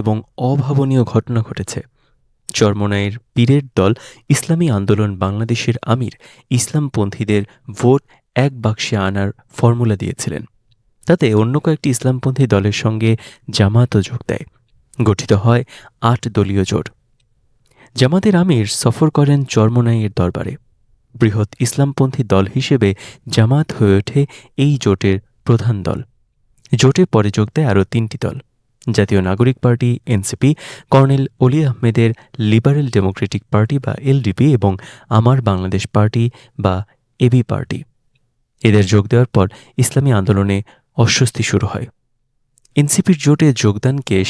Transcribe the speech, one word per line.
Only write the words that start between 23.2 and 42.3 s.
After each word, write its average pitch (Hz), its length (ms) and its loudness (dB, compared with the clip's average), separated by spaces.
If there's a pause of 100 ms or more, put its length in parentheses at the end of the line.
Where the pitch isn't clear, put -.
জামাত 127 480 2
হয়ে 101 200 2
ওঠে 101 240 -2 (440)
এই 147 80 2 (100)
জোটের 98 340 0 (280)
প্রধান 117 340 0 (100)
দল। 76 120 -6 (720)
জোটে 131 300 2 (120)
পরে 104 220 2
যোগ 104 160 0
দেয় 156 180 0
আরও 98 120 4 (100)
তিনটি 113 320 -4
দল, 85 120 -6 (500)
জাতীয় 101 360 0
নাগরিক 107 420 0
পার্টি, 120 260 0 (240)
এনসিপি, 104 360 0 (400)
কর্নেল 135 340 4 (200)
অলি 131 200 2
আহমেদের 117 460 0 (400)
লিবারেল 139 400 2
ডেমোক্রেটিক 98 600 -2
পার্টি 110 280 0
বা 117 140 -6 (180)
এলডিপি 123 360 0 (120)
এবং 101 140 0 (460)
আমার 123 200 4 (100)
বাংলাদেশ 92 360 -2 (100)
পার্টি 107 300 2 (340)
বা 95 160 0 (460)
এবি 123 300 4
পার্টি। 98 280 -6 (840)
এদের 104 300 4
যোগ 104 160 4
দেওয়ার 120 260 2
পর 113 120 4 (360)
ইসলামী 139 300 0
আন্দোলনে 98 460 0 (380)
অস্বস্তি 120 540 0
শুরু - 220 -2
হয়। 123 140 -8 (920)